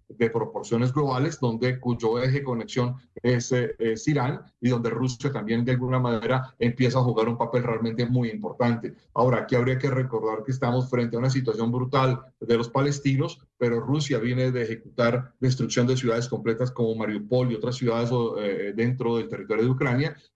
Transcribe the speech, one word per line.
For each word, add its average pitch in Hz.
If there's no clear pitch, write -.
de 117
proporciones 117
globales, 143
donde 123
cuyo 117
eje 131
de 143
conexión 123
es, 120
eh, 123
es 113
Irán 147
y 120
donde 117
Rusia 127
también 113
de 127
alguna 127
manera 120
empieza 120
a 123
jugar 113
un 117
papel 117
realmente 113
muy 120
importante. 113
Ahora, 120
aquí 110
habría 127
que 139
recordar 113
que 135
estamos 127
frente 120
a 117
una 131
situación 117
brutal 127
de 117
los 113
palestinos, 143
pero 117
Rusia 135
viene 123
de 123
ejecutar 117
destrucción 123
de 131
ciudades 120
completas 113
como 113
Mariupol 110
y 113
otras 117
ciudades, 120
o, 117
eh, 101
dentro 117
del 110
territorio 107
de 123
Ucrania 131